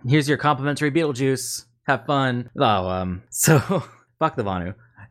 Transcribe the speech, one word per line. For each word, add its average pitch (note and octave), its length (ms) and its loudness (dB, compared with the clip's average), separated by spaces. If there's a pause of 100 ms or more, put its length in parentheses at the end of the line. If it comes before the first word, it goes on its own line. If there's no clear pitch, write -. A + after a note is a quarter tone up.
Here's C#3+ 220 2
your C#3+ 100 2
complimentary D3 540 0
Beetlejuice. C3+ 720 -2 (220)
Have C3+ 200 0
fun. B2+ 420 0 (100)
Oh, G#2 300 2
um, F#2 400 -4
so, - 300 4
<laughs> - 600 -6
fuck D#3+ 180 -2
the B2 60 -2
Vanu. F#2 320 -4 (360)